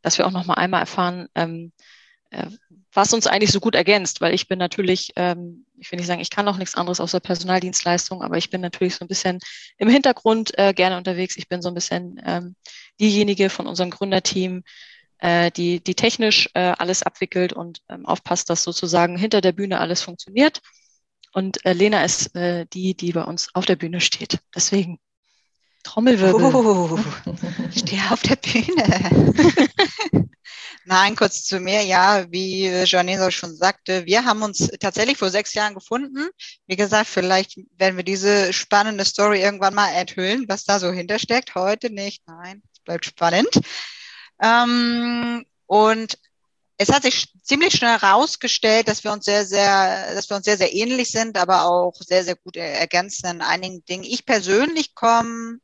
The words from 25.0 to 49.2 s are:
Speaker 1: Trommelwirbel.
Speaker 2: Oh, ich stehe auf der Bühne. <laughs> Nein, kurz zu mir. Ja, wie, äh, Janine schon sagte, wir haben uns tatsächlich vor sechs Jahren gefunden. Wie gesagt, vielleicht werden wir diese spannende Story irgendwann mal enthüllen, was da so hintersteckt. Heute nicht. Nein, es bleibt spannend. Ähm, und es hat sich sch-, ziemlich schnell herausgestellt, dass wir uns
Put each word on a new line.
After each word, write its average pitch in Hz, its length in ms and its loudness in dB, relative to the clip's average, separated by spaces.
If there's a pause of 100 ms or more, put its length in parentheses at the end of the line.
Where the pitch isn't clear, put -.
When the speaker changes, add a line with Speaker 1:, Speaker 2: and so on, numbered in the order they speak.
Speaker 1:
Trommelwirbel. 220 640 4
Speaker 2:
Oh, 208 560 4 (720)
ich - 80 -4
stehe 196 320 -4
auf - 100 -2
der - 140 2
Bühne. - 960 2 (720)
<laughs> - 240 0 (560)
Nein, 190 300 4
kurz - 300 0
zu 190 140 -4
mir. 190 220 0
Ja, 185 480 4
wie, 190 380 -4
äh, 185 160 0
Janine 185 480 2
schon 165 240 -8
sagte, 185 500 -2
wir 214 200 2
haben 220 180 0
uns 202 260 -2 (100)
tatsächlich 214 380 0
vor 190 140 -2
sechs 202 240 -4
Jahren 208 180 0
gefunden. 269 540 -8 (400)
Wie 185 80 -4
gesagt, 208 320 2
vielleicht 185 500 0 (220)
werden 190 180 2
wir 180 60 -6
diese 190 500 2
spannende 202 500 0
Story 202 380 2
irgendwann 196 320 0
mal 202 160 2
enthüllen, 185 580 -2
was 196 180 -6
da 202 120 2
so 180 140 -2
hintersteckt. 208 640 -4
Heute 202 340 -2
nicht. 202 380 -10
Nein, 175 340 -18 (100)
es - 100 -20
bleibt 170 240 -8
spannend. 190 440 0 (880)
Ähm, 240 1080 0 (200)
und 214 540 2 (640)
es - 80 2
hat 277 120 4
sich - 120 2
sch-, - 260 -8
ziemlich 311 320 2
schnell 233 240 2
herausgestellt, 220 920 2
dass 214 160 -4
wir 214 80 -2
uns 208 100 -8